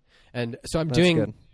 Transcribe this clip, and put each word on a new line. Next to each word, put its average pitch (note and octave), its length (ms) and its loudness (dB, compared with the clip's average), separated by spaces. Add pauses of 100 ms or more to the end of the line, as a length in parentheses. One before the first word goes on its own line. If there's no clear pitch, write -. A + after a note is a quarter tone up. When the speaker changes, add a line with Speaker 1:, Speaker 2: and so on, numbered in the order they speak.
(340)
Speaker 1:
And A#2+ 220 -6 (100)
so E3+ 120 -4
I'm D#3+ 100 -2
Speaker 2:
That's C3 100 0
Speaker 1:
doing, F3 180 6
Speaker 2:
good. G#2+ 180 -2 (200)